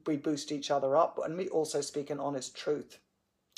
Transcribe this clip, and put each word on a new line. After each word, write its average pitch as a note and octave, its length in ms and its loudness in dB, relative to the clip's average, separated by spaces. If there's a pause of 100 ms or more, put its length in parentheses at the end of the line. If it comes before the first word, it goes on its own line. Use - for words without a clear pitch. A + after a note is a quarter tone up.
we D#3 80 4
boost D3 380 -2
each C#3+ 180 -2
other C3+ 240 4
up - 260 4
and D#3+ 140 -4
we - 140 -4
also D3+ 320 0
speak C#3+ 280 -4
an C#3+ 120 -4
honest C#3 340 -4
truth. - 440 -4 (580)